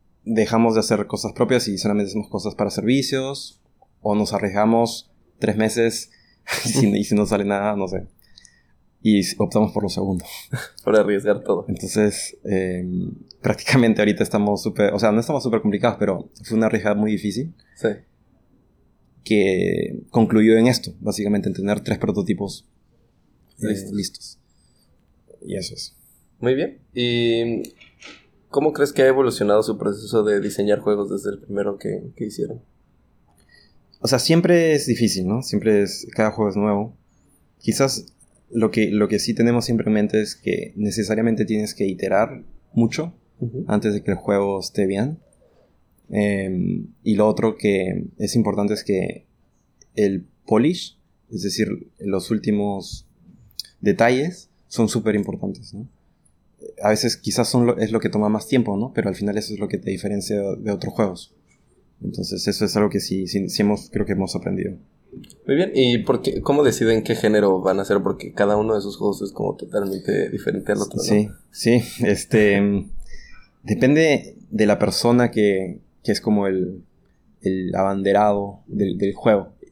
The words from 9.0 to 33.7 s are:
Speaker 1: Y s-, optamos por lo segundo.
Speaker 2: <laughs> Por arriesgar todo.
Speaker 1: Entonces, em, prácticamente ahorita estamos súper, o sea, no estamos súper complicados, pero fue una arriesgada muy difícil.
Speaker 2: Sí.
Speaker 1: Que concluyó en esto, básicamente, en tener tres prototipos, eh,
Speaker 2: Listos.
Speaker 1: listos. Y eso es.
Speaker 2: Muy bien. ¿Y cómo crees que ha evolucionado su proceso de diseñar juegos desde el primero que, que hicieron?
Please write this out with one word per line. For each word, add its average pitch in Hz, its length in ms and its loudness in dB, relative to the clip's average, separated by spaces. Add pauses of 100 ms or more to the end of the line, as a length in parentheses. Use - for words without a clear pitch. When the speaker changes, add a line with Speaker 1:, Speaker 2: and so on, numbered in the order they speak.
Speaker 1:
Y 107 180 6
s-, 90 200 -2
optamos 107 320 2
por 104 120 -2
lo 95 60 -4
segundo. 95 360 -4 (260)
Speaker 2:
<laughs> - 320 -10
Por 107 140 2
arriesgar 101 460 2
todo. 95 240 -2
Speaker 1:
Entonces, 104 760 -2
em, 92 680 -4 (280)
prácticamente 110 600 2
ahorita 104 220 2
estamos 104 400 0
súper, 104 300 0
o 101 60 -2
sea, 110 120 4
no 110 80 2
estamos 131 240 -2
súper 113 180 0
complicados, 104 380 0
pero 95 300 -2 (140)
fue 110 140 -2
una 110 80 4
arriesgada 107 300 0
muy 107 160 0
difícil. 104 420 -4 (220)
Speaker 2:
Sí. 226 140 -2 (1300)
Speaker 1:
Que 92 760 0 (100)
concluyó 110 480 6
en 117 100 6
esto, 123 340 0
básicamente, 101 480 -2
en 90 60 -4
tener 101 260 -2
tres - 160 -2
prototipos, 101 680 -4 (920)
eh, 110 80 -4
Speaker 2:
Listos. 98 260 -4
Speaker 1:
listos. - 460 -8 (1080)
Y 92 120 -6
eso - 180 -8
es. - 200 -14 (440)
Speaker 2:
Muy 123 160 2
bien. - 240 -4 (140)
¿Y 117 680 0 (880)
cómo 147 220 2
crees 143 220 0
que 135 100 4
ha 131 40 8
evolucionado 117 560 4
su 107 140 -2
proceso 104 460 -2
de 104 160 2
diseñar 104 400 0
juegos 104 320 0
desde 101 200 -4
el 98 80 -12
primero 101 380 -4
que, 104 260 -6 (120)
que - 100 -6
hicieron? 113 360 -8 (1400)